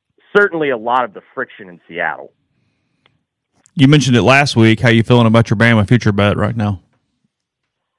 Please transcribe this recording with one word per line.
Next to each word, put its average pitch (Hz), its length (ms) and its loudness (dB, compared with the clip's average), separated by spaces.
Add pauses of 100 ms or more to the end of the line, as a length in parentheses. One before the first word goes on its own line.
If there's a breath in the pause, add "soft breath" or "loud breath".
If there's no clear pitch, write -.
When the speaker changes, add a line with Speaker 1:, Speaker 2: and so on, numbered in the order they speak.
(360)
Speaker 1:
certainly 170 340 -2
a 123 60 -4
lot 120 280 -4
of 101 100 -12
the 90 80 -20 (120)
friction 113 340 -16
in 87 200 -20
Seattle. 78 440 -10 (1400)
Speaker 2:
You 131 120 2
mentioned 135 300 2
it 107 60 2
last 135 340 2
week. 110 240 2
How 123 80 0
you 113 140 2
feeling 120 240 2
about 113 240 2
your 113 60 -2
Bama 113 300 2
future 113 260 0
bet 101 240 0
right 107 200 -6
now? 104 260 -6 (1160)